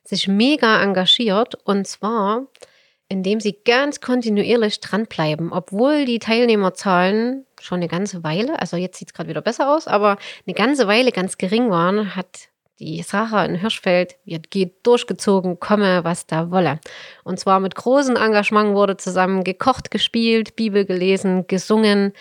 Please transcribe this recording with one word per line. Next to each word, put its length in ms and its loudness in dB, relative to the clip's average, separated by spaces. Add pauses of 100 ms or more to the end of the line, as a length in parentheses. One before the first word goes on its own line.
sich 240 -4
mega 540 4
engagiert 720 2 (100)
und 220 0
zwar, 560 -2 (640)
indem 320 -2
sie 240 -4
ganz 380 2
kontinuierlich 800 0
dranbleiben, 720 -4
obwohl 500 0
die 140 -2
Teilnehmerzahlen 1300 0 (120)
schon 200 -6
eine 100 -4
ganze 340 -6
Weile, 380 -4
also 160 -6
jetzt 220 -6
sieht's 160 -18
grad 120 -10
wieder 140 -8
besser 340 0
aus, 140 -2
aber 300 2 (280)
eine 80 -8
ganze 320 2
Weile 260 4
ganz 260 -4
gering 320 0
waren, 440 0
hat 360 -12 (280)
die 240 -10
Sarah 440 -2
in 80 -4
Hirschfeld, 640 -2 (100)
die 80 -10
hat, 160 -12
geht 360 -4
durchgezogen, 720 0
komme, 440 2
was 220 -4
da 240 -4
wolle. 280 0 (460)
Und 160 -8
zwar 180 2
mit 160 -2
großem 420 2
Engagement 580 2
wurde 240 2
zusammen 460 0
gekocht, 460 -2
gespielt, 640 0
Bibel 280 0
gelesen, 640 0
gesungen 760 2